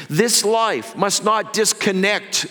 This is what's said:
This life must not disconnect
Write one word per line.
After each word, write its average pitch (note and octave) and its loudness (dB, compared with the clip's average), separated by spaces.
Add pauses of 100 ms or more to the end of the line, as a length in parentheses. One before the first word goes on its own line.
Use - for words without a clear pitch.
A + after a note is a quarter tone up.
This G#3 2
life G#3+ 0
must F#3+ 0
not G#3+ 0
disconnect G3 0